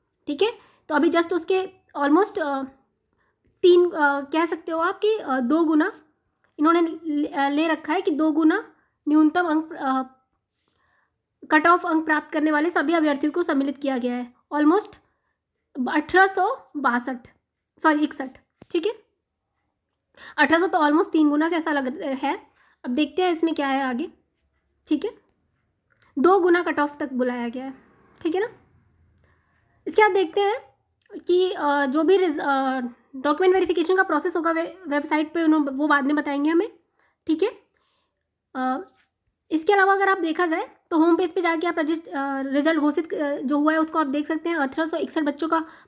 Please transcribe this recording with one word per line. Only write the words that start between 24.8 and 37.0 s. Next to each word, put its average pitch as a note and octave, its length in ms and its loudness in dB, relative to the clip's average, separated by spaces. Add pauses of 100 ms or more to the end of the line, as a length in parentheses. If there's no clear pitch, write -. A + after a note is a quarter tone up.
ठीक D4+ 180 0
है, A#4 60 -6 (1080)
दो F4 220 4
गुना F4 240 4
कट D#4+ 160 -2
ऑफ D4 200 -2
तक C#4+ 140 -6
बुलाया B3 360 -2
गया B3+ 160 -10
है, C4+ 80 -12 (480)
ठीक D#4+ 140 -2
है F#4+ 60 0
ना। B4 80 -4 (1400)
इसके - 140 2
बाद G#4+ 100 6
देखते F#4+ 300 0
हैं G#4 180 0 (680)
कि, F4+ 240 2
अ, C#4+ 340 0
जो C#4+ 180 0
भी F4+ 140 4
रिज-, E4+ 220 0
अ, C4+ 400 -2 (360)
डॉक्यूमेंट D4 380 2
वेरिफिकेशन F4+ 420 0
का F#4+ 80 2
प्रोसेस F4 320 -2
होगा E4 160 -2
वे-, E4 360 -6
वेबसाइट D4+ 460 -2
पे E4+ 100 -2
उन्होंने, D#4 280 2
वो C#4 160 -2
बाद C#4+ 160 2
में C#4+ 120 0
बताएंगे C#4+ 340 -2
हमें, F4 200 0 (580)